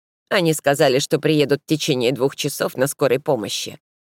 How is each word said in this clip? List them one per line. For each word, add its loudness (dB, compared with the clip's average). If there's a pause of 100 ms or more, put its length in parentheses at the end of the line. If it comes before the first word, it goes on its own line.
(340)
Они 2
сказали, 2
что -2
приедут 2
в -20
течение 0
двух 0
часов -6
на 0
скорой 0
помощи. -4 (320)